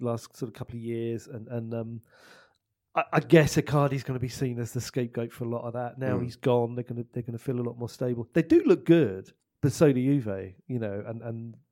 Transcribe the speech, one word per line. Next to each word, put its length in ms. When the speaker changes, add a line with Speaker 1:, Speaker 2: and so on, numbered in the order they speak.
Speaker 1:
last 360
sort 120
of 60
couple 200
of 80
years, 460
and, 200
and, 260
um, 260
I, 160
I 80
guess 360
Icardi's 460
gonna 160
be 100
seen 300
as 140
the 80
scapegoat 520
for 120
a 40
lot 140
of 120
that. 260
Now 180
Speaker 2:
Mm. 60
Speaker 1:
he's 120
gone, 380
they're 100
gonna, 280
they're 100
gonna 160
feel 220
a 20
lot 160
more 100
stable. 440
They 100
do 240
look 180
good, 460
but 100
so 180
do 100
Juve, 520
you 100
know, 280
and, 160
and 320